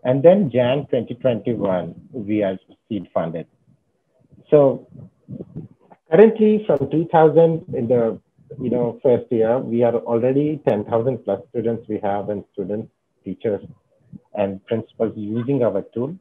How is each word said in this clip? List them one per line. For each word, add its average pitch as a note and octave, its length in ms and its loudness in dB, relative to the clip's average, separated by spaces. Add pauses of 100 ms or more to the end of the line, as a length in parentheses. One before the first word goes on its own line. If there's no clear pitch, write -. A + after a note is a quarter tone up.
And C3 200 0
then F3+ 260 6
Jan B2+ 380 0
twenty A#2+ 280 -4
twenty-one, G2 800 -2 (160)
we G#2+ 320 -4
are F#2+ 140 -2 (300)
seed F#2+ 260 -8
funded. E2 340 -6 (1000)
So C#3 380 4 (1200)
currently G#3+ 560 6
from C#3 240 0
two E3 220 -2
thousand D#3+ 640 4
in B2 140 -4
the, A#2 320 0 (420)
you B2+ 80 -4
know, A#2+ 340 -4
first A#2+ 280 2
year, A2+ 280 2
we A#2+ 240 -2
are A#2 120 2
already C3 720 -2
ten G#2 180 0
thousand A#2 400 -2
plus G2 240 -4
students A2+ 400 -6
we G#2 140 -4
have, G2+ 260 -4
and G2+ 240 -8
students, G2+ 360 -8 (360)
teachers, G2 360 -6 (760)
and G2 320 -4
principals A2+ 500 -4
using A#2 460 -4
our G2 180 -2 (120)
tool. C3+ 280 -6